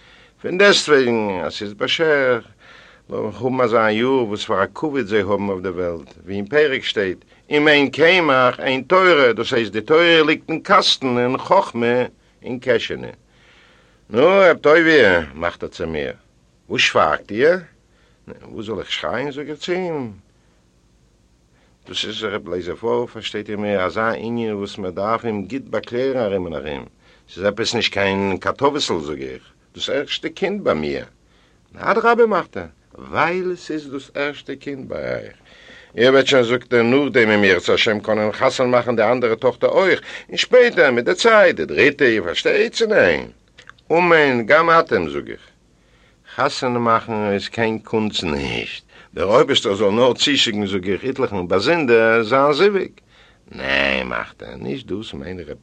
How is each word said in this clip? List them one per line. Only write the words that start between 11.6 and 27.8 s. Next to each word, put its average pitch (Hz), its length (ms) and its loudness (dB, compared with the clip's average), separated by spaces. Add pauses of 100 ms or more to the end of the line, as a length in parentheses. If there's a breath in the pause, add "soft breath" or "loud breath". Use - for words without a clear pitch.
אין - 180 -10
קעשענע. 85 480 -2 (1000 soft breath)
נו, 107 180 0
רב 185 300 6
טוביה, 147 640 4 (120)
מאכט 85 300 -6
ער 78 60 -10
צו 85 180 -8
מיר. 73 260 -6 (560)
וואס 127 120 -4
שפארט 80 500 0
איר? 147 260 2 (720)
נה, - 140 -16
וואו - 220 -14
זאל 101 160 -8
איך 76 120 -10
שרייען, 117 400 -6
זאג 139 180 -12
איך 151 100 -12
צו - 120 -8
אים? 151 540 -6 (1600)
דאס 90 180 -8
איז, 110 180 -8
רב 101 260 -6
אליעזר 87 320 -6
וואלף, 120 300 -4
פארשטייט - 380 -10
איר 104 80 -8
מיר, 104 240 0
אז 90 160 -2
אן 110 200 0
ענין, 113 360 -6
וואס 101 240 -8
מען 92 140 -8
דארף, 110 340 -4
אים 104 220 -6
גוט 131 140 -10
באקלערן, 123 560 -6
אריין 98 240 -2
און 85 120 -8
אריין. 69 320 -8 (440 soft breath)
עס - 80 -20
איז 90 80 -6
עפעס 104 300 -2
נישט 104 180 -2